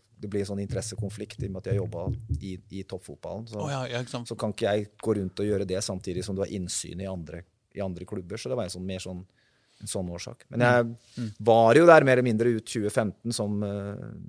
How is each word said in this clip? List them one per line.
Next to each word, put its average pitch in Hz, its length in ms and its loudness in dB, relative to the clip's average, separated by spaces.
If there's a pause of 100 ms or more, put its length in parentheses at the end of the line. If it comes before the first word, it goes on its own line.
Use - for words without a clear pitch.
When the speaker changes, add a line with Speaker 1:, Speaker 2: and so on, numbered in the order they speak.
(200)
Speaker 1:
det 104 100 -10
blir 101 120 -2
en 101 140 -4
sånn 98 120 -4
interessekonflikt 104 760 -8
i - 40 -4
og 98 40 -6
med 92 160 -10
at 95 60 0
jeg 101 80 0
jobbet 85 360 -6 (260)
i, 92 140 -8 (140)
i 95 120 -10
toppfotballen, 92 680 -12
så 110 120 -10
Speaker 2:
Å 139 80 -4
ja, 131 180 -4
ja, 123 140 -6
ikke 120 80 -10
sant. 120 180 -10
Speaker 1:
så 113 100 -8
kan 110 160 -2
ikke 104 180 0
jeg 104 180 0 (120)
gå 110 140 0
rundt 95 240 -4
og 101 60 0
gjøre 101 220 -2
det 92 160 -2
samtidig 92 400 -6
som 98 120 -6
du 95 60 -2
har 98 100 -2
innsyn 90 500 -8
i 98 60 -6
andre, 85 360 -10 (320)
i - 60 -8
andre 92 240 -6
klubber, 95 320 -10
så 127 120 -10
det 127 60 -2
var 117 100 -2
en 90 40 -8
sånn, 92 160 -10
mer 95 140 -6
sånn, 90 260 -10 (560)
en 101 60 -12
sånn 95 220 -6
årsak. 87 400 -12
Men 120 120 -6
Speaker 2:
Mm. - 20 4
Speaker 1:
jeg 120 640 0
Speaker 2:
Mm. 107 140 -8
Speaker 1:
var 113 360 8
jo 165 100 10
der 160 200 12
mer 131 80 6
eller 127 100 6
mindre 117 320 2
ut 110 100 -6
tjue 104 240 -2
femten 113 440 -2
som, 104 300 -2
eh, 101 320 -6 (340)